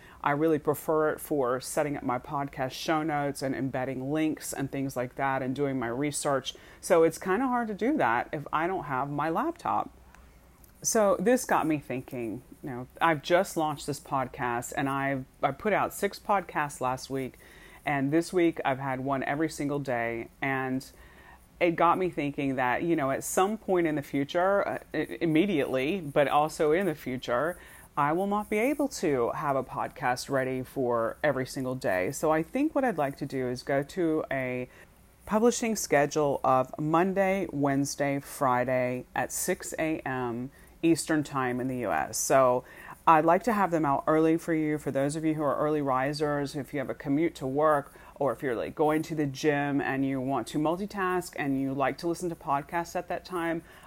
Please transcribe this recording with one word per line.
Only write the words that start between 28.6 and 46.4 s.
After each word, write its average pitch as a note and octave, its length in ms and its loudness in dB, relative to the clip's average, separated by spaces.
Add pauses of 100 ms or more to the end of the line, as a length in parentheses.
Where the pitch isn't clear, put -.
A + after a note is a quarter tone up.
to C3+ 420 0
have C#3+ 260 -2
a B2+ 80 -2
podcast B2+ 640 -4
ready C3 320 0
for A#2+ 640 0
every C3 220 2
single B2+ 280 -4
day. G2+ 380 0
So D#3 180 0
I D#3+ 140 2
think D4 320 0
what C4+ 80 2
I'd G#3 140 0
like C#3+ 180 -2
to D3+ 100 -6
do B2+ 220 -2
is B2 160 -6
go C#3+ 180 2
to D#3+ 480 0
a B2+ 380 -4 (580)
publishing A3+ 480 2
schedule D3 720 2
of C3 340 4
Monday, F#3+ 720 2
Wednesday, C#3 680 0
Friday B2+ 880 0 (100)
at B2+ 160 0
six - 480 -4
A D#3+ 260 0
M B2+ 460 -4 (280)
Eastern D#3 440 2
Time B2+ 360 -2
in B2+ 60 -2
the B2+ 120 -2
U A2 120 0
S. D2 260 0
So B2+ 460 4 (420)
I'd D#3+ 200 8
like F3 180 4
to A#3 100 0
have G3 200 2
them D#3+ 120 2
out C#3 220 2
early D#3+ 300 4
for E3 180 -2
you. D3+ 240 0
For D3 140 -4
those C#3+ 240 0
of D#3 80 -4
you D#3 100 0
who D#3 80 -4
are C#3 140 2
early D3+ 260 2
risers, C#3+ 720 0